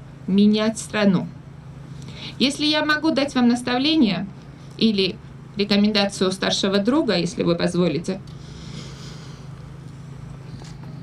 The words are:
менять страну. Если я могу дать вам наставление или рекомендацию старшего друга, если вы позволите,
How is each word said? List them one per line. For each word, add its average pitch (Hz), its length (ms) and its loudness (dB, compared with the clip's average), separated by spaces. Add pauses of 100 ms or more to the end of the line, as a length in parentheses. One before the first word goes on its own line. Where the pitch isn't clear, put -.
(280)
менять 214 500 4
страну. 202 480 2 (1120)
Если 285 280 2
я 302 180 2
могу 302 260 2
дать 277 240 0
вам 240 140 6
наставление 240 800 2 (500)
или 196 380 2 (400)
рекомендацию 202 760 2
старшего 190 480 0
друга, 240 380 2
если 170 260 -2
вы 170 140 4
позволите, 175 640 0 (2750)